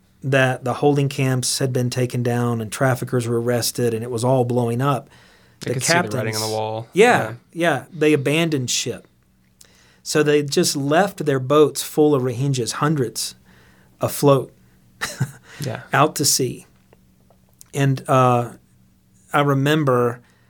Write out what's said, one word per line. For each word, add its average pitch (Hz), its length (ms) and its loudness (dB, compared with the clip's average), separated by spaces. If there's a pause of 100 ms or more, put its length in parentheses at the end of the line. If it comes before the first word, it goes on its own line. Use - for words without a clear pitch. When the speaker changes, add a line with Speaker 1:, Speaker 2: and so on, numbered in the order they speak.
(220)
Speaker 1:
that 131 420 0
the 120 100 -2
holding 143 340 2
camps 131 500 -2
had 131 140 -2
been 123 180 -2
taken 123 320 -2
down 120 380 0
and 107 100 -8
traffickers 127 560 -2
were 117 140 0
arrested 120 540 0
and 110 100 -6
it 123 60 -10
was 117 120 -4
all 127 220 2
blowing 120 360 -2
up, 135 280 -2 (520)
Speaker 2:
They 143 100 -8
Speaker 1:
the 123 40 -4
Speaker 2:
could 127 80 -4
see - 120 0
the 170 40 4
writing - 180 -2
on 120 80 -2
Speaker 1:
captains 110 160 -6
Speaker 2:
the 110 80 -4
wall. 110 440 -6
Speaker 1:
Yeah, 190 300 4
Speaker 2:
Yeah. 110 120 -6 (180)
Speaker 1:
yeah. 160 400 -2
They 156 200 2
abandoned 143 580 0
ship. - 360 -6 (960)
So 151 200 0
they 147 200 4
just 160 340 0
left 156 500 0
their 135 140 0
boats 135 420 4
full 151 320 2
of 127 80 2
Rohingyas, 127 500 -2
hundreds, 147 640 -2 (680)
afloat, 139 520 2 (480)
<laughs> - 600 -10
Speaker 2:
Yeah. 120 200 -10 (120)
Speaker 1:
out 143 240 2
to - 80 -4
sea. - 420 -2 (1080)
And, 135 340 0
uh, 123 440 2 (800)
I 147 80 2
remember 135 800 0 (300)